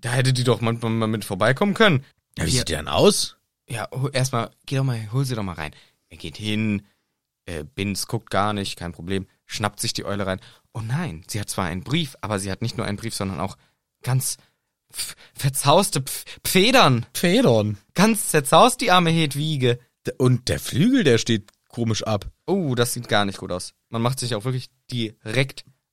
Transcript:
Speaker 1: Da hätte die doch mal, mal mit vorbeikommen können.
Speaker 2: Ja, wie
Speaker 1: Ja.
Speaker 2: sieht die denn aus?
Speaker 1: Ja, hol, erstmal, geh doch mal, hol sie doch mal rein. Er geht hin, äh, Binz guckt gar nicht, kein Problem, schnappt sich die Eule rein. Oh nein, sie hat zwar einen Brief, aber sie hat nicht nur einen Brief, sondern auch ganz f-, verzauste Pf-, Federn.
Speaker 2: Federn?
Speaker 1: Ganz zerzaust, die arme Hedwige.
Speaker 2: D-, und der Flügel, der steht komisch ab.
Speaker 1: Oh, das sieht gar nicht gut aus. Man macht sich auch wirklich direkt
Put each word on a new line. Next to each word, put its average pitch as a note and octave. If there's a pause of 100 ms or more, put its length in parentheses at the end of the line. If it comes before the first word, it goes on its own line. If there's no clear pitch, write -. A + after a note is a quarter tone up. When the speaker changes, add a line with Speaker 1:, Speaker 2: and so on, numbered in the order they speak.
Speaker 1:
Da A#2
hätte C3
die B2
doch A#2
mal, A2+
mal A2+
mit A2
vorbeikommen B2
können. F3+ (340)
Speaker 2:
Ja, E2+
wie E2
Speaker 1:
Ja. B2+
Speaker 2:
sieht -
die E2
denn D2+
aus? A#2 (320)
Speaker 1:
Ja, A2+
hol, C3
erstmal, B2+ (160)
geh C3+
doch C3+
mal, B2 (120)
hol C3+
sie B2+
doch G#2+
mal F2+
rein. D2+ (380)
Er E2+
geht D#2
hin, G#2+ (640)
äh, D#2+
Binz G2
guckt -
gar G#2
nicht, G2
kein E2+
Problem, F#2 (180)
schnappt -
sich -
die -
Eule G2+
rein. F#2+ (340)
Oh A#2
nein, A2+
sie A2+
hat G#2
zwar G2
einen F2+
Brief, D#3
aber G3+
sie G3
hat F#3+
nicht A#2+
nur G#2+
einen G2+
Brief, A2
sondern F#2+
auch G2 (460)
ganz C3 (560)
f-, - (180)
verzauste C#3+
Pf-, - (220)
Federn. F#3
Speaker 2:
Federn? B2+ (160)
Speaker 1:
Ganz G#3+
zerzaust, E3+
die F#3
arme F3
Hedwige. C#3+ (260)
Speaker 2:
D-, -
und B2+
der -
Flügel, A#3
der A#2+
steht A2 (180)
komisch A2+
ab. G#2+ (180)
Speaker 1:
Oh, D#3+
das A#2
sieht A#2
gar G#2
nicht G2
gut F2+
aus. F2+ (160)
Man A2+
macht B2+
sich B2
auch G2+
wirklich B2+ (220)
direkt A#2 (280)